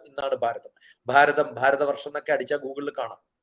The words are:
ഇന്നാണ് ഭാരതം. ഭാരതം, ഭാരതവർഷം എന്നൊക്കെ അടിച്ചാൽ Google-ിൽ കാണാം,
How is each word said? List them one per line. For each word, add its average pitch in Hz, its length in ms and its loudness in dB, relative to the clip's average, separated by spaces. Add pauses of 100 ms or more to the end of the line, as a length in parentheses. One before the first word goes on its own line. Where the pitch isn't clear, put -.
ഇന്നാണ് 135 280 -4
ഭാരതം. - 720 -6
ഭാരതം, 143 480 4
ഭാരതവർഷം 139 560 0
എന്നൊക്കെ 147 220 -4
അടിച്ചാൽ 135 240 -2
Google-ിൽ 139 420 -8
കാണാം, 113 200 -8 (240)